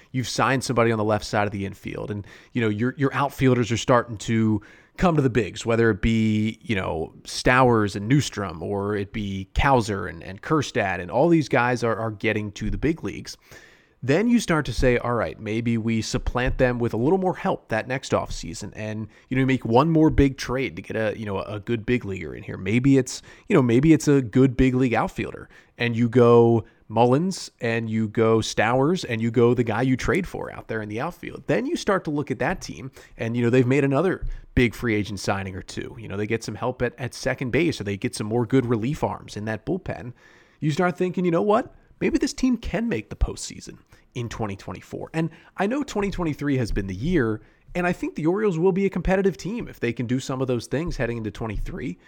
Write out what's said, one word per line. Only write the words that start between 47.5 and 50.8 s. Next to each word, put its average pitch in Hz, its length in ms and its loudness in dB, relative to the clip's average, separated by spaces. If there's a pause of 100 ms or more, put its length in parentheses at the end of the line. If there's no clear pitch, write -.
and 175 140 -2
I 180 40 0
think 294 220 -6
the 151 120 -4
Orioles 196 300 0
will 175 140 2
be 196 160 0
a 190 40 0
competitive 190 460 0
team 208 300 -10
if - 140 -16
they 120 120 0
can 120 140 -6
do 127 140 0
some 131 200 -4
of 131 60 -2
those 120 220 -2
things 151 280 -4